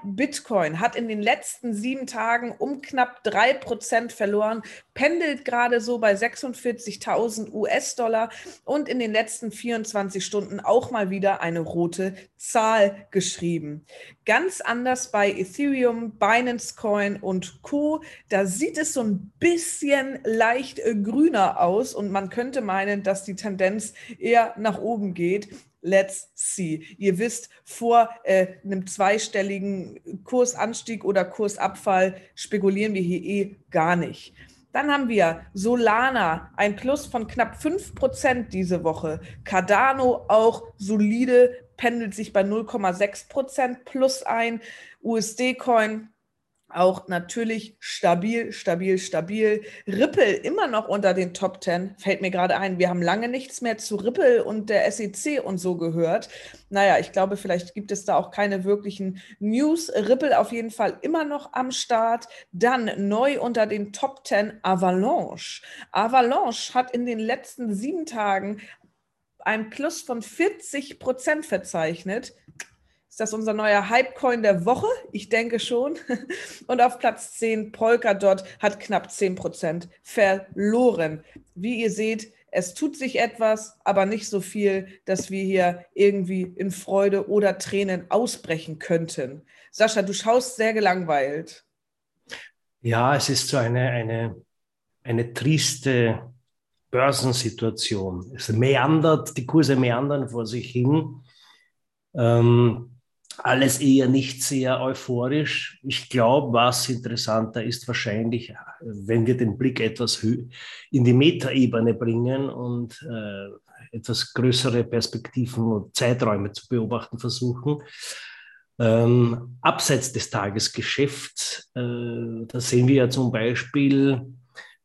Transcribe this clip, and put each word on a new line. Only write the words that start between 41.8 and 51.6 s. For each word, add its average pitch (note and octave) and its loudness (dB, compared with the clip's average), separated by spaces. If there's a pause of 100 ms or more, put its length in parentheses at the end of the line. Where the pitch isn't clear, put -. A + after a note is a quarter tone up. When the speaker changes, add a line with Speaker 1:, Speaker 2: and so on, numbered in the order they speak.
Speaker 1:
sich G#3+ -10
bei G3 4
null G#3+ -2
Komma G3+ -2
sechs G3+ -2
Prozent C4 -4
plus C4+ 0
ein. A#3 -2 (400)
U-S-D-Coin A3+ 0 (580)
auch F#3 2
natürlich G#3+ -6
stabil, G#3 0
stabil, F#3+ -2
stabil. G#3 -2 (240)
Ripple A3 4
immer F4+ -2
noch A3 -4
unter G3 2
den F3+ -2
Top F#3 -6